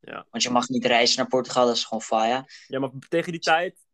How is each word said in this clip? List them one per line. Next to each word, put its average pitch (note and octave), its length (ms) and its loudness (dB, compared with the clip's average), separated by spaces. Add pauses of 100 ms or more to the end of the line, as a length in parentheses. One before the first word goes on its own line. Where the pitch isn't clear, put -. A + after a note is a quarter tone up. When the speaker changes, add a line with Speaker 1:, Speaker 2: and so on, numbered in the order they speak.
Speaker 1:
Ja. - 300 -14
Speaker 2:
Want A#2 120 -4
je - 80 -2
mag B2 180 2
niet B2 160 -2
reizen A#2+ 340 4
naar B2+ 100 0
Portugal, B2+ 380 2
dat A#2 100 2
is - 80 -2
gewoon A2+ 180 -6
faya. A#2 440 -2 (200)
Speaker 1:
Ja, C3 120 -6
maar C3+ 120 -2 (180)
tegen E3+ 240 -2
die E3+ 80 -8
tijd F3 540 0